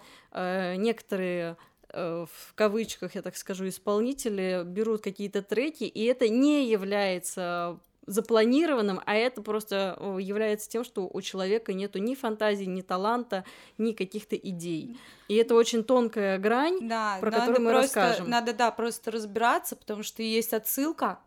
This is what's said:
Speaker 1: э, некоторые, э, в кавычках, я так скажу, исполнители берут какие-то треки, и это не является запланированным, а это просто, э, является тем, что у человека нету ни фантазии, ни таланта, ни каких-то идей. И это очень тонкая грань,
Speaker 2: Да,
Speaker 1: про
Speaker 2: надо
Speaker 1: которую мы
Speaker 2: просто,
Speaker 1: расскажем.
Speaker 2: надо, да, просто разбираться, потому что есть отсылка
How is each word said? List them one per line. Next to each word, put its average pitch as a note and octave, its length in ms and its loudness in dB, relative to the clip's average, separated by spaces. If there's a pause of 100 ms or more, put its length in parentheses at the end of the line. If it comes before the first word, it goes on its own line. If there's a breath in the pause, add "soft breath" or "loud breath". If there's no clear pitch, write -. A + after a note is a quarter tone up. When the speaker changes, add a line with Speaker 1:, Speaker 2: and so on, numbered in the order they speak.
(320 loud breath)
Speaker 1:
э, F#3 460 -2
некоторые, F#3 800 -2 (360 soft breath)
э, E3+ 360 -6
в - 260 -20
кавычках, G#3 600 0
я F#3+ 60 -6
так F3+ 160 -10
скажу, F#3+ 300 -6
исполнители G3+ 1000 -2
берут G#3+ 380 -2
какие-то G3+ 380 -4
треки, A#3+ 440 -2
и G3+ 200 -4
это B3 220 4
не C4+ 420 4
является F#3 1120 -2 (280)
запланированным, A3+ 1000 4
а G#3 100 0
это A#3 260 0
просто, G#3 580 -2
э, G3 220 -6
является G#3 480 -2
тем, A3+ 140 -2
что G3 280 -6
у G3 100 -6
человека F#3+ 520 -2
нету G3 260 -4
ни A3+ 160 0
фантазии, G#3+ 500 0
ни F#3 160 -4
таланта, G3 600 -2 (340 loud breath)
ни A3 160 0
каких-то G#3 420 -6
идей. F3 640 -6 (320 loud breath)
И G#3 60 0
это A#3 200 6
очень A#3 280 4
тонкая A3 560 2
грань, B3+ 480 2
Speaker 2:
Да, A3 340 -2
Speaker 1:
про G#3+ 100 0
Speaker 2:
надо A3+ 80 2
Speaker 1:
которую B3 240 4
мы A3+ 80 4
Speaker 2:
просто, C4 300 4
Speaker 1:
расскажем. F#3+ 280 2
Speaker 2:
надо, A#3+ 240 0
да, A3+ 180 2
просто A3+ 400 -4
разбираться, A3+ 640 0
потому - 280 -8
что - 200 -8
есть A3 300 0
отсылка C4 720 -2